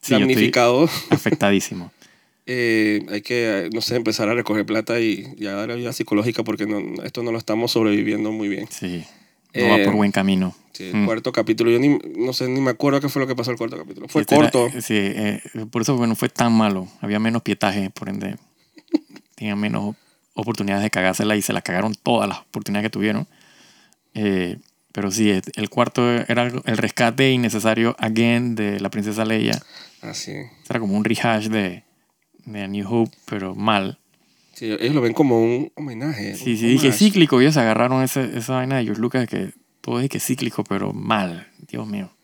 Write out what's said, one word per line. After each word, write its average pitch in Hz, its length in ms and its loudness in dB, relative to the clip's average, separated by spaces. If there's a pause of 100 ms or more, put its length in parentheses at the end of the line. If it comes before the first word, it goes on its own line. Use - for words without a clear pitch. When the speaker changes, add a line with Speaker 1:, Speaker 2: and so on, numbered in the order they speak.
Speaker 1:
Sí, - 100 -2
yo 123 80 4
estoy 131 160 4
Speaker 2:
Damnificado. 120 480 4 (260)
Speaker 1:
afectadísimo. 101 800 2 (540)
Speaker 2:
Eh, 110 640 2
hay 104 140 -6
que, 110 420 0
eh, - 80 -6
no 113 80 -2
sé, 120 140 -2
empezar 113 340 0
a 120 60 0
recoger 110 280 0
plata 110 360 -2
y, 107 360 -2
y 104 120 -8
a 98 60 -6
dar 107 180 -6
ayuda 120 220 -6
psicológica 113 500 -2
porque 107 240 -4
no, 107 360 -4
esto 117 200 -8
no 120 80 -2
lo 113 80 -2
estamos 113 320 -2
sobreviviendo 107 600 2
muy 107 160 -4
bien. 101 220 -4
Speaker 1:
Sí, 87 340 -8 (520)
no 120 120 2
va 107 120 6
Speaker 2:
Eh, 98 60 4
Speaker 1:
por 98 100 4
buen 104 160 4
camino. 95 420 2 (200)
Speaker 2:
sí, - 100 -14
el 92 120 -6
Speaker 1:
Mm. 104 120 2
Speaker 2:
cuarto 117 240 -2
capítulo, 113 400 2
yo 120 80 6
ni, 143 180 4 (200)
no 123 160 -2
sé, 127 140 -2
ni 127 140 0
me 135 80 2
acuerdo 139 320 2
qué 143 80 -2
fue 139 100 -4
lo 131 80 0
que 131 80 -2
pasó 120 140 -4
el 120 80 -2
cuarto 113 200 -6
capítulo. - 300 -14
Fue 151 140 0
Speaker 1:
Sí, - 80 0
este - 60 6
era, 151 160 6
Speaker 2:
corto. 135 280 2
Speaker 1:
sí, 113 160 -4
eh, 101 460 0 (300)
por 117 100 -2
eso, 127 160 2
bueno, 117 180 2
fue 123 140 -2
tan 117 240 2
malo. 104 340 2 (140)
Había 104 160 -2
menos 113 240 0
pietaje, 101 480 -2
por - 180 -12
ende, 98 280 -8 (500)
Speaker 2:
<laughs> - 500 -8
Speaker 1:
tenía 104 200 -6
menos 104 400 -4 (400)
oportunidades 101 480 -4
de 107 80 -2
cagársela 92 440 0
y 104 60 0
se - 100 -4
la 104 120 -2
cagaron 101 320 -2
todas 110 340 0
las 95 120 -8
oportunidades 104 440 -6
que 110 60 -2
tuvieron. 107 360 -2 (840)
Eh, 95 440 -2 (340)
pero 101 200 -4
sí, 107 180 2
el, 95 120 2 (140)
el 107 140 -4
cuarto 120 400 0
era 120 380 0
el 120 300 -4
rescate 127 540 2
innecesario 113 680 0
again 117 560 2
de 101 240 -2
la 98 100 -4
princesa 107 360 -4
Leia. 110 360 0 (400)
Speaker 2:
Ah, 107 120 -12
sí. - 180 -10 (380)
Speaker 1:
Era 123 100 -4
como 101 160 -2
un 107 80 0
rehash 110 440 0
de, 101 360 -4 (640)
de 107 160 -10
A 95 60 -8
New 98 220 -4
Hope, 117 260 0 (100)
pero 95 300 -8
mal. 101 440 -2 (540)
Speaker 2:
Sí, - 140 -10 (120)
ellos 147 160 0
lo 143 60 4
ven 117 120 2
como 117 300 4
un 120 320 0
homenaje, 120 600 -8
Speaker 1:
Sí, - 160 -4
Speaker 2:
un 113 60 0
Speaker 1:
sí, 113 100 0
dije 135 200 6
Speaker 2:
homage. 117 100 4
Speaker 1:
cíclico. 185 440 6
Ellos 151 140 6
se 151 40 4
agarraron 120 440 4
ese, 127 340 -2
esa 120 160 -4
vaina 131 240 -2
de 120 80 0
George 104 160 -4
Lucas 120 260 0
que 95 240 -4 (300)
todo 120 180 -2
es 135 100 0
que - 120 -4
cíclico, 127 420 -4
pero 101 300 -4
mal. 101 540 -2 (220)
Dios 117 180 -8
mío. 101 220 -8 (140)